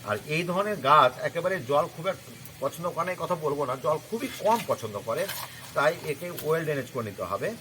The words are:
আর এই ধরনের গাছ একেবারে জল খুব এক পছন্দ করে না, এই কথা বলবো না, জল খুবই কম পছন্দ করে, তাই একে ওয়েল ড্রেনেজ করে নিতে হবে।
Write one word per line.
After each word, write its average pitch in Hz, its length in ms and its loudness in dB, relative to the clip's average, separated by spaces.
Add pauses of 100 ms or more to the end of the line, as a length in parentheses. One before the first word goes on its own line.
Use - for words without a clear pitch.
আর 104 120 -2 (100)
এই 156 160 0
ধরনের 190 340 0
গাছ 135 420 8
একেবারে 165 500 0
জল 151 180 4 (100)
খুব 160 100 -6
এক 185 100 -2 (440)
পছন্দ 160 300 -2
করে 160 140 -2
না, 185 60 -2
এই 175 100 -4
কথা 165 140 -2
বলবো 147 320 0
না, 127 100 -2
জল 156 220 2 (120)
খুবই 233 180 -2 (100)
কম 226 280 4
পছন্দ 107 380 -2
করে, 143 220 0 (480)
তাই 156 220 4 (100)
একে 170 240 -4 (120)
ওয়েল 160 200 2
ড্রেনেজ 147 300 -2
করে 117 120 -2
নিতে 101 180 -6
হবে। 107 380 -2